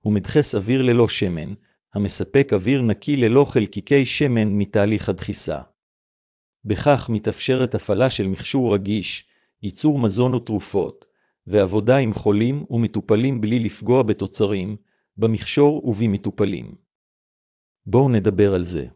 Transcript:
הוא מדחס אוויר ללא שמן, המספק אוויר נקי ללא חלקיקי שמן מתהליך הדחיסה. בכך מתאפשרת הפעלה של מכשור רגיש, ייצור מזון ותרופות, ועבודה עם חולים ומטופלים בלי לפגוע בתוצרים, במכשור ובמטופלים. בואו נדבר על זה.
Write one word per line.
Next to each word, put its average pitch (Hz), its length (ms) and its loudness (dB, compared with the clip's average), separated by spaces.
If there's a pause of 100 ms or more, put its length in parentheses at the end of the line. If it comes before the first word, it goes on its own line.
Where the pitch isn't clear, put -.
הוא 107 120 0
מדחס 117 420 0
אוויר 113 260 0
ללא 120 260 4
שמן, 87 460 -4 (400)
המספק 101 600 0
אוויר 117 280 0
נקי 120 360 -2
ללא 123 280 4
חלקיקי 135 600 0
שמן 120 420 0 (100)
מתהליך 104 520 0
הדחיסה. 82 520 -6 (1040)
בכך 117 440 0
מתאפשרת 117 680 -2
הפעלה 110 340 0
של 101 180 -2
מכשור 110 460 -2
רגיש, 98 540 -4 (340)
ייצור 139 380 -2
מזון 120 340 2
ותרופות, 101 720 -4 (420)
ועבודה 104 500 2
עם 120 160 0
חולים 117 560 0
ומטופלים 113 720 0
בלי 107 180 0
לפגוע 117 440 0
בתוצרים, 101 760 -2 (400)
במכשור 131 680 0
ובמטופלים. 98 880 -2 (1120)
בואו 127 240 4
נדבר 101 440 2
על 90 100 0
זה. 82 320 -6